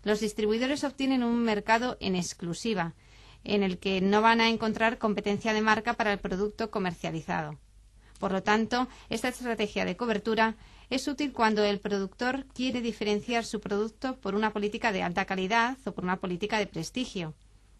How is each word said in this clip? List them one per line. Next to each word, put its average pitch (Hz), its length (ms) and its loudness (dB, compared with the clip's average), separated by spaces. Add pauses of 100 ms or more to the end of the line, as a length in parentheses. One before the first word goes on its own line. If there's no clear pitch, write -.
los 208 160 2
distribuidores 220 640 0
obtienen 269 400 0
un 233 200 2
mercado 226 560 2
en 190 160 0
exclusiva, 175 800 -4 (500)
en 202 180 2
el 185 160 0
que 190 240 0
no 202 200 6
van 226 200 6
a 226 80 6
encontrar 226 480 2
competencia 208 560 0
de 214 80 2
marca 214 320 2
para 214 180 0
el 196 80 0
producto 208 520 -2
comercializado. 165 880 -4 (600)
Por 196 120 -2
lo 190 100 0
tanto, 226 460 2 (220)
esta 233 200 -2
estrategia 220 560 -2
de 180 100 -2
cobertura 220 600 0 (340)
es 262 180 -2
útil 294 240 -2
cuando 220 320 2
el 202 160 2
productor 214 640 -2 (100)
quiere 247 260 -2
diferenciar 220 640 -2
su 214 160 -6
producto 220 560 -4
por 196 160 -4
una 214 180 2
política 214 400 -2
de 185 120 -2
alta 175 220 0
calidad 226 600 0
o 202 60 -4
por 190 120 -6
una 180 140 0
política 196 400 -2
de 208 80 2
prestigio. 190 680 -6 (440)